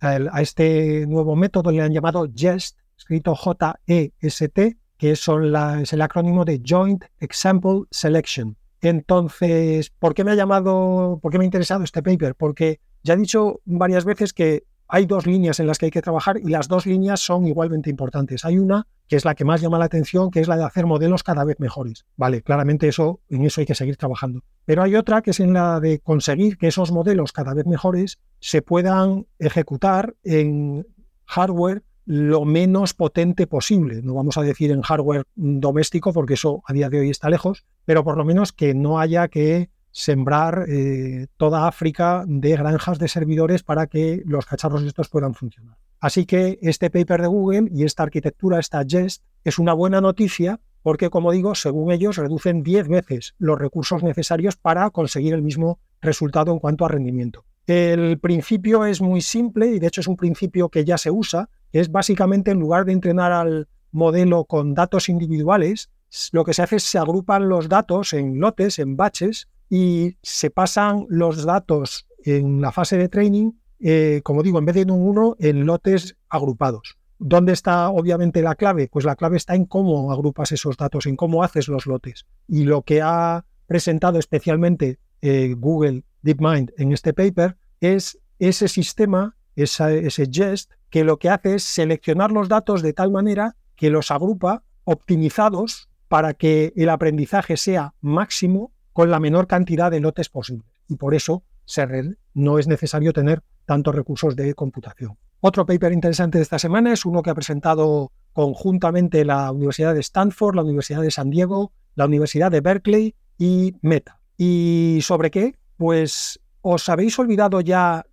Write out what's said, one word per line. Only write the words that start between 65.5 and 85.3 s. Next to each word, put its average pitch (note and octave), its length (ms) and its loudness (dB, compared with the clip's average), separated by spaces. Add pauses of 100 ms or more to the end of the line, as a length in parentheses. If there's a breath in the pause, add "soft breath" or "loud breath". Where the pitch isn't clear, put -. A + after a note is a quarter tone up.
s-, - 240 -12
lo E3 120 2
que D#3+ 100 -2
se F3 80 0
hace F3 140 0
es G3 80 -2
se - 140 -2
agrupan F#3+ 500 0
los E3+ 200 0
datos F#3+ 440 0
en C3+ 260 -2
lotes, G3 400 0
en C3+ 180 -4
batches, G3+ 520 -2 (220)
y F3+ 520 0
se - 260 -4
pasan G3+ 640 0
los E3 340 0
datos E3 640 -2 (180)
en C#3+ 380 0
la C3 100 -4
fase F3+ 240 -2
de F3+ 140 0
training, G#3 420 2 (280)
eh, D#3 440 2
como D3+ 180 0
digo, F3 160 2
en D3+ 60 0
vez E3+ 120 2
de F#3+ 40 2
en F#3+ 100 2
un F3+ 160 2
uno, A3 320 2
en D3 280 2
lotes F3 500 0 (140)
agrupados. C3 640 -4 (220)
¿Dónde F3+ 340 4
está, F3 380 0
obviamente, E3+ 500 0
la D#3+ 140 0
clave? F3 360 0
Pues C#3 140 -2
la C#3+ 100 0
clave E3+ 220 0
está F3+ 180 -4
en F#3 120 2
cómo D#3+ 440 0
agrupas C#3+ 420 -2
esos C#3 260 -4
datos, D3 260 -4
en C3+ 120 -4
cómo E3 260 0
haces D3+ 260 -2
los C#3 160 -6
lotes. C3 400 -8 (220)
Y D3+ 180 0
lo C#3+ 160 2
que D3+ 220 0
ha E3+ 420 0 (220)
presentado E3+ 520 0
especialmente, E3 840 0 (200)
eh, C3 340 0